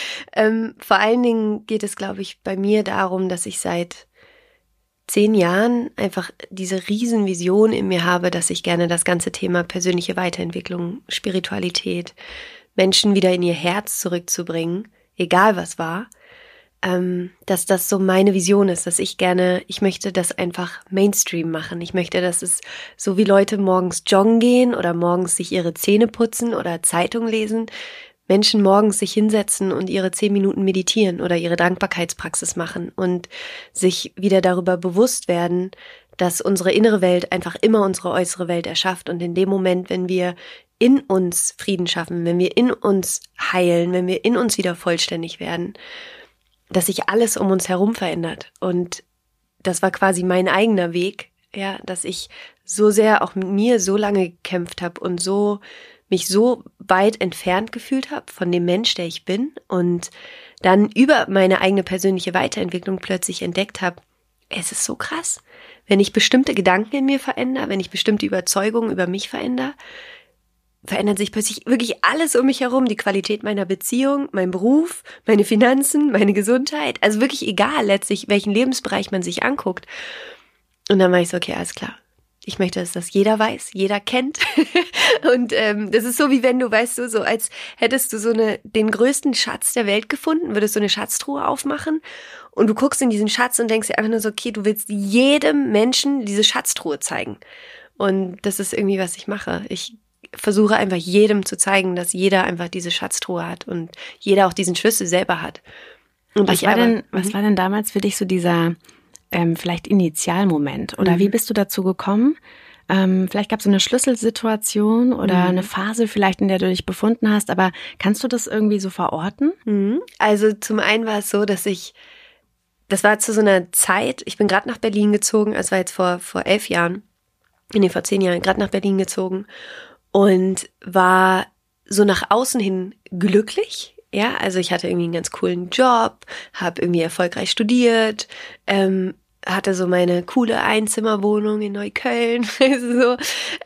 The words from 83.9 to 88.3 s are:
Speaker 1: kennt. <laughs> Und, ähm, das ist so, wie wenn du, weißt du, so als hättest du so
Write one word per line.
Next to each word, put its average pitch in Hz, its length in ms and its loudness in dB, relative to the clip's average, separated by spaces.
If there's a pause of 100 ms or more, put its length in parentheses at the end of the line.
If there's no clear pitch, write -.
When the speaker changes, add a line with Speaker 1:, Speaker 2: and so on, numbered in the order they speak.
Speaker 1:
kennt. 254 380 -4 (440)
<laughs> 349 520 2
Und, 240 200 0
ähm, 208 360 0
das 220 140 2
ist 247 140 -2
so, 294 120 2
wie 262 120 4
wenn 254 160 2
du, 247 120 -2
weißt 226 280 0
du, 240 100 -6
so 220 140 -2
als - 260 -2 (300)
hättest 247 340 0
du 220 60 -6
so 220 160 0